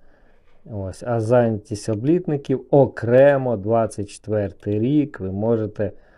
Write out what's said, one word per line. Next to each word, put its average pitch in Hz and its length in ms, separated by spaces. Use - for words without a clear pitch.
Ось, 95 320
а 120 160
зайнятість 113 720
облітників 139 800
окремо, 131 880
двадцять 107 520
четвертий 104 720
рік, 143 400
ви 95 120
можете 107 600